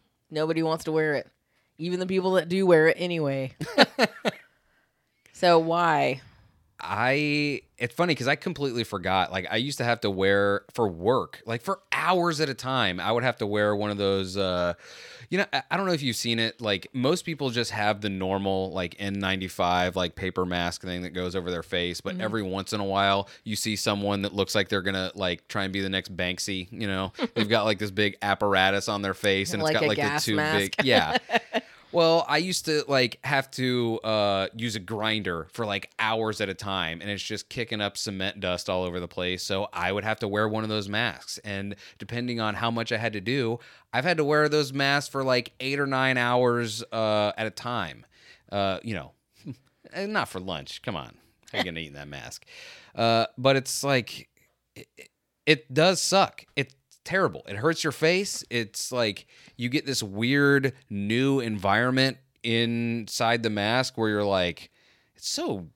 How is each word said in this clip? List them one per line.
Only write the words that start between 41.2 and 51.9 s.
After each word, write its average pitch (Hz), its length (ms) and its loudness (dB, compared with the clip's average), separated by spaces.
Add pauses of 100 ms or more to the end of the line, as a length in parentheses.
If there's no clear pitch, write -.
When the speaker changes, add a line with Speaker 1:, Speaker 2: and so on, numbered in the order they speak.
Speaker 2:
and 101 360 -6 (240)
depending 120 400 -6
on 107 180 -2
how 117 140 0
much 117 220 -2
I 113 60 0
had 113 160 -2
to 104 60 -6
do, 117 400 -2 (340)
I've 127 100 2
had 170 140 2
to 151 60 2
wear 151 260 4
those 147 240 0
masks 139 360 2
for, 135 140 -2
like, 127 340 2
eight 135 220 -2
or 143 60 2
nine 131 320 2
hours, 120 640 2 (100)
uh, 107 460 2
at 110 80 -2
a 104 40 -4
time. 95 540 -6 (480)
Uh, 98 300 0
you 110 120 -6
know, 73 180 -8 (340)
<laughs> 143 80 -10 (380)
and 202 200 -8
not 180 160 -2
for 92 120 -8
lunch. 85 420 -10
Come 101 140 -6
on, 62 200 -10 (340)
how - 100 -6
you - 40 -2
gonna 82 160 -6
eat 80 60 -8
in 71 80 -16